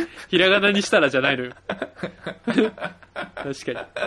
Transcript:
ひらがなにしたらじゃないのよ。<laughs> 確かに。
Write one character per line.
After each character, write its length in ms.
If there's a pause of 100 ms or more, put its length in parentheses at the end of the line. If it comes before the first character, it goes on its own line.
(280)
ひ 80
ら 120
が 100
な 140
に 100
し 80
た 80
ら 100
じ 80
ゃ 40
な 100
い 60
の 80
よ。 80 (100)
<laughs> 20 (800)
確 300
か 720
に。 340 (280)